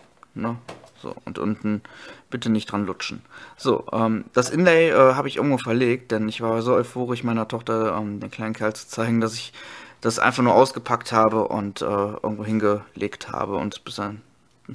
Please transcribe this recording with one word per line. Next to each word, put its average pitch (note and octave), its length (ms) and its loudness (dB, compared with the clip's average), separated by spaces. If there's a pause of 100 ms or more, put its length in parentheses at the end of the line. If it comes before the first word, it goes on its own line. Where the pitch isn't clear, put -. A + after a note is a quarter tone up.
(360)
ne? A#2 220 -6 (440)
So, - 140 -12 (100)
und - 140 -10
unten G#2+ 420 -2 (480)
bitte A#2+ 220 -2
nicht A2 200 -2
dran G2+ 140 -2
lutschen. - 380 -8 (320)
So, - 360 0
ähm, A2 420 0
das B2 180 2
Inlay, E3 400 6
äh, C3 240 8
habe C#3 120 -2
ich C3 100 -8
irgendwo C3+ 200 2
verlegt, B2 540 0
denn A2 180 0
ich A2 100 -8
war A2+ 220 0
so A#2+ 140 4
euphorisch, A#2+ 480 -2
meiner A2+ 240 0
Tochter, A2+ 500 -2
ähm, G#2 220 -6
den B2 100 -10
kleinen A2 240 -8
Kerl A2 220 -2
zu - 120 -18
zeigen, A2+ 340 0
dass A2 120 0
ich - 200 -12 (480)
das A#2 180 0
einfach B2+ 240 2
nur A#2+ 100 6
ausgepackt A#2+ 600 2
habe A2 340 4
und, G2+ 340 -4
äh, - 40 -2
irgendwo G#2 600 -4
hingelegt G#2 880 -2
habe G2 240 -4
und - 300 -6
bis - 100 -14
dann G#2 260 -8 (540)